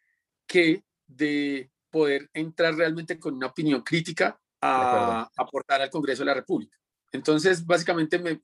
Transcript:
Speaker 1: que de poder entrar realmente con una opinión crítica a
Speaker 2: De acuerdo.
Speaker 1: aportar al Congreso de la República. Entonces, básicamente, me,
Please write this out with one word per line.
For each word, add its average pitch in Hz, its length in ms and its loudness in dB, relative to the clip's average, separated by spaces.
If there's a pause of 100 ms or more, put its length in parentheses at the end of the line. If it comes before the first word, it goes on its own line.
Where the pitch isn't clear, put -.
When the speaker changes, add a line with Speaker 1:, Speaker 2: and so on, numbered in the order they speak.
(480)
Speaker 1:
que 175 380 4 (220)
de 143 640 -4 (200)
poder 147 440 0
entrar 160 420 0
realmente 165 440 -2
con 147 160 -6
una 131 120 -4
opinión 143 340 0
crítica 165 580 -2 (220)
a 139 80 0
Speaker 2:
De 131 160 2
acuerdo. 120 500 0
Speaker 1:
aportar 135 460 -2
al 135 80 -4
Congreso 139 320 -4
de 143 60 -4
la 139 80 2
República. 127 420 -6 (340)
Entonces, 156 540 2
básicamente, 170 540 2
me, 165 240 -6